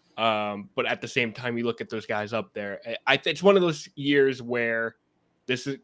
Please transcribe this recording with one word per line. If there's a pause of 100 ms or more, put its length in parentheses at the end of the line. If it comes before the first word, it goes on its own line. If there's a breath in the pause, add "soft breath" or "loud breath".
(160)
Um,
but
at
the
same
time,
you
look
at
those
guys
up
there.
I,
I,
it's
one
of
those
years
where (500)
this
is,